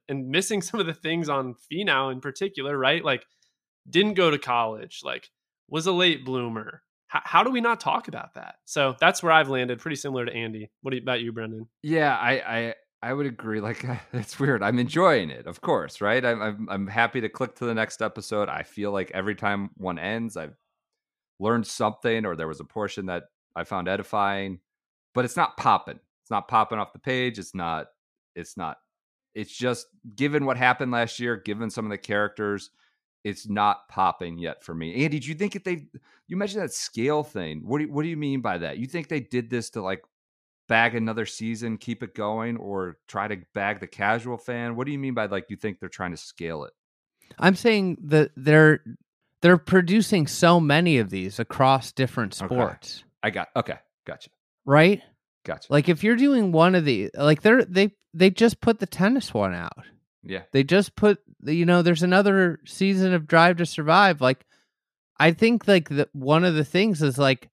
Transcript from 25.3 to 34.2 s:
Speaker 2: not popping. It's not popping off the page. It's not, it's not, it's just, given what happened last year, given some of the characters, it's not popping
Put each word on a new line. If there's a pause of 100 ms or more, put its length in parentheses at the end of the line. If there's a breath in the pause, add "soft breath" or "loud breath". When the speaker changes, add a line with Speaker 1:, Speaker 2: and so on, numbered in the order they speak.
Speaker 2:
not
popping. (220)
It's
not
popping
off
the
page.
It's
not, (480)
it's
not, (560)
it's
just, (300)
given
what
happened
last
year,
given
some
of
the
characters, (520)
it's
not
popping